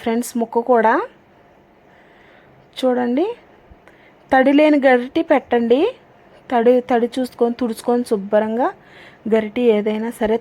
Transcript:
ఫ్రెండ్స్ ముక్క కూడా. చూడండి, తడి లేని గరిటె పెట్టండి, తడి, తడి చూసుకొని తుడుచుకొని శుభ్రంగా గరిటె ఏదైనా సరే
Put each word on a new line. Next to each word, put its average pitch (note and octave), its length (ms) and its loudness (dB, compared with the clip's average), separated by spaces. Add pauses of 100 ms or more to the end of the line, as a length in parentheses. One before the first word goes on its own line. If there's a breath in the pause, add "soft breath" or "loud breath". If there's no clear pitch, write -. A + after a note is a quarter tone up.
ఫ్రెండ్స్ A#3 360 -4
ముక్క A3+ 300 -4
కూడా. A3+ 240 4 (1900 soft breath)
చూడండి, B3 460 -2 (1040 soft breath)
తడి C4 260 4
లేని D4+ 280 4
గరిటె B3+ 440 2
పెట్టండి, A#3+ 520 0 (680)
తడి, A#3+ 220 4 (160)
తడి A#3 260 0
చూసుకొని A#3+ 440 -2
తుడుచుకొని A#3+ 500 -4
శుభ్రంగా G#3+ 580 -2 (680 loud breath)
గరిటె A3 300 -2 (120)
ఏదైనా G#3+ 420 -4
సరే A3 240 -2